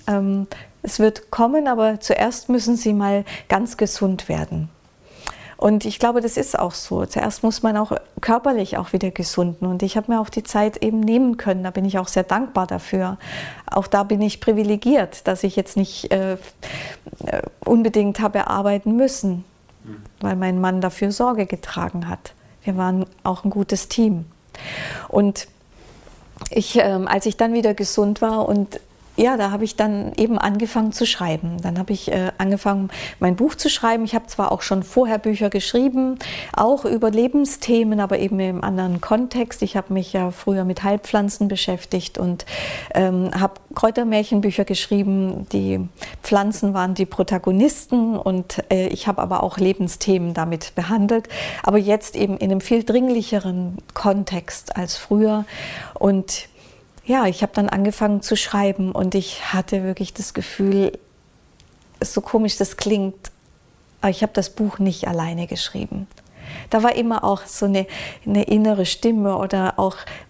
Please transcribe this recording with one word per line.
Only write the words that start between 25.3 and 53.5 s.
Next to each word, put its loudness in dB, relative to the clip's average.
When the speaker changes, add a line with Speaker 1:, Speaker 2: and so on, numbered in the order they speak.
Speaker 1:
ich, 0
ähm, 2
als 0
ich -2
dann 2
wieder 2
gesund 0
war 0
und 0
ja, 4
da 0
hab -2
ich -4
dann 0
eben 2
angefangen 0
zu 0
schreiben. -2
Dann -2
hab -4
ich, -4
äh, 0
angefangen, 0
mein 4
Buch 2
zu 0
schreiben. 0
Ich -6
hab -2
zwar -2
auch -2
schon 0
vorher 2
Bücher 0
geschrieben, 2
auch 4
über 2
Lebensthemen, 2
aber 0
eben 0
im -2
anderen 0
Kontext. -2
Ich -2
hab -4
mich -2
ja 0
früher 0
mit -2
Heilpflanzen 0
beschäftigt -4
und, -2
ähm, 2
hab -2
Kräutermärchenbücher 2
geschrieben. 0
Die 0
Pflanzen 2
waren 0
die 0
Protagonisten 2
und, -2
äh, 2
ich -6
hab 0
aber 0
auch -2
Lebensthemen 0
damit -4
behandelt. 0
Aber 6
jetzt 0
eben 0
in 0
einem 2
viel 2
dringlicheren 0